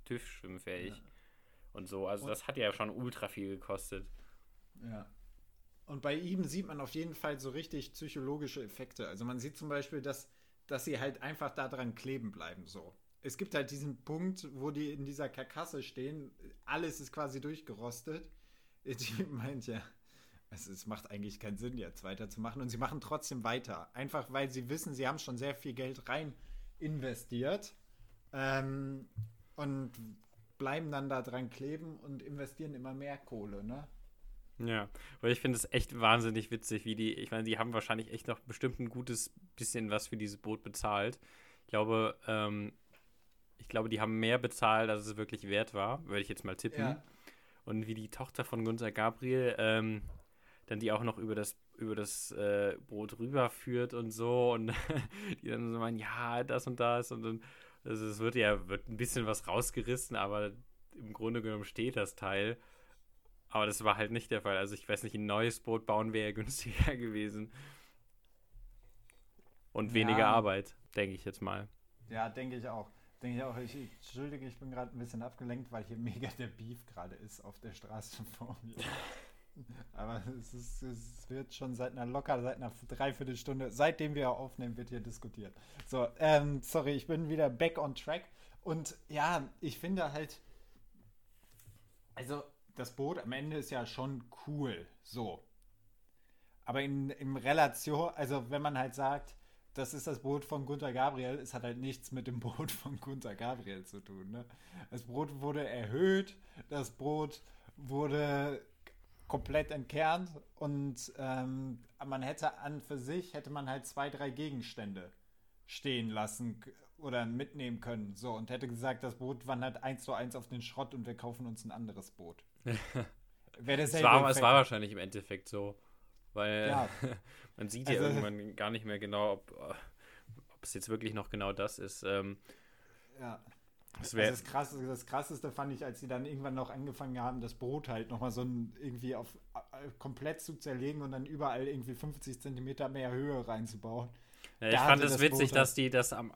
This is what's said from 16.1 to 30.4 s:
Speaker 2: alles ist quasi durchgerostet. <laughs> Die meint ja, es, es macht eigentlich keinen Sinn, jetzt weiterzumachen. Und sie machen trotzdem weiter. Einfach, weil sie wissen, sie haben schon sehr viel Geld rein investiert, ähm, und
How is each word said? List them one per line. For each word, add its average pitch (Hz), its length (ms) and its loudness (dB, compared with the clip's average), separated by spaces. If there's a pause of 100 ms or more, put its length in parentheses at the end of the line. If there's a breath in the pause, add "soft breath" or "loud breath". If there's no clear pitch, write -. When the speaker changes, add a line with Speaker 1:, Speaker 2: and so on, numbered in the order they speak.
Speaker 2:
alles 156 360 -2
ist 135 120 -12
quasi 139 280 -4
durchgerostet. 143 880 -8 (300 soft breath)
<laughs> - 260 -20
Die 117 460 -4
meint 127 380 -4
ja, 110 120 -4 (720 soft breath)
es, 90 160 -12
es 95 200 -12
macht 107 260 -8
eigentlich 104 260 -6
keinen 104 180 -4
Sinn, 120 220 -4
jetzt 87 240 -10
weiterzumachen. 110 580 -6
Und 123 80 -4
sie 113 100 -4
machen 135 220 -2
trotzdem 143 440 -4
weiter. 113 500 -2
Einfach, 135 380 -4
weil 135 180 2
sie 123 180 -4
wissen, 156 260 -4
sie 131 120 0
haben 147 140 2
schon 123 180 -6
sehr 139 160 -2
viel 139 180 -8
Geld 131 360 -6
rein 143 240 -2 (480 soft breath)
investiert, 139 960 -2 (580 soft breath)
ähm, 135 760 -2 (480)
und 139 360 -2 (640)